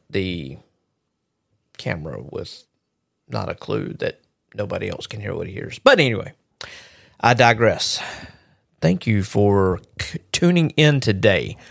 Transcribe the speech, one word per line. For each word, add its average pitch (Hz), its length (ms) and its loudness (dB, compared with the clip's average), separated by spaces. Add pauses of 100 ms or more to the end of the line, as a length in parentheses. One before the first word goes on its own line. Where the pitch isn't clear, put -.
the 87 480 -6 (1200)
camera 80 440 -8
with - 420 -12 (640)
not 50 180 -4
a - 80 -8
clue - 440 -6
that - 200 -6 (340)
nobody 101 360 -6
else - 180 -10
can 107 140 -12
hear 101 120 -8
what 85 140 -8
he 90 60 -12
hears. - 260 -12
But 180 200 4
anyway, 120 340 -2 (880)
I 120 140 6
digress. 113 680 4 (800)
Thank 92 260 0
you 104 160 2
for 98 560 2 (220)
c-, - 180 -8 (140)
tuning 175 380 2
in 147 280 4
today. 98 560 2 (160)